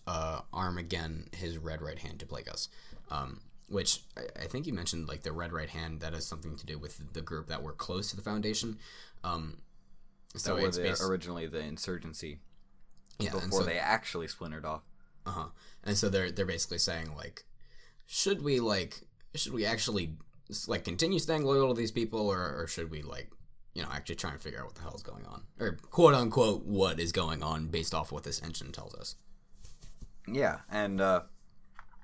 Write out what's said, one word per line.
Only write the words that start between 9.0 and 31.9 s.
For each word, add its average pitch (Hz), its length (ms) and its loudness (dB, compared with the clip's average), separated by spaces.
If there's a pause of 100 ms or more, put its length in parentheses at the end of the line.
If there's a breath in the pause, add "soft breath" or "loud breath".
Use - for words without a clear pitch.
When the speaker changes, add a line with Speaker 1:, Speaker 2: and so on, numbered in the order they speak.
Speaker 1:
Um, 82 360 -4 (760)
so - 200 0
Speaker 2:
That 95 80 2
were 95 60 6
Speaker 1:
it's 87 100 0
Speaker 2:
the, 87 60 2
Speaker 1:
bas- 92 180 2
Speaker 2:
originally 87 440 0
the 78 140 -4
Insurgency. 80 800 -6 (800)
Speaker 1:
Yeah, - 140 -2
and 95 180 0
Speaker 2:
Before 98 100 6
Speaker 1:
so 90 60 6
Speaker 2:
they 85 120 2
actually 82 500 2
splintered 78 360 -8
off. 78 160 -4 (460)
Speaker 1:
Uh-huh. 90 220 -2 (360 soft breath)
And 101 120 4
so 107 120 6
they're, 92 240 2
they're 95 140 2
basically 87 320 0
saying, 82 360 0
like, - 300 -10 (600 soft breath)
"Should - 360 0
we, 143 180 4
like, 101 420 2 (320)
should - 180 -2
we 117 140 2
actually, 98 500 2 (340)
s-, - 160 -4
like, 110 180 0
continue 160 360 4
staying 156 240 4
loyal 135 300 8
to 113 40 0
these 110 140 2
people, 110 360 2
or, 95 100 4 (180)
or 82 100 -2
should 82 240 -4
we, 78 120 -4
like, - 280 -8 (440)
you 85 80 -4
know, 71 100 -4
actually 76 240 -4
try 82 160 -2
and 69 80 -8
figure 60 200 -8
out 60 60 -8
what - 80 -14
the - 80 -12
hell 82 140 -6
is - 80 -10
going 50 220 -8
on?" - 160 -12 (180)
Or, 95 180 2 (120)
quote 156 240 12
unquote, 113 500 6
what 95 340 6
is 85 140 2
going 80 300 2
on 78 260 0
based 80 260 0
off 78 160 0
what 104 140 -6
this - 180 -4
engine - 300 -8
tells - 240 -10
us. - 180 -8 (1120)
Speaker 2:
Yeah, - 320 2 (100)
and, 101 320 2
uh, 95 220 6 (800)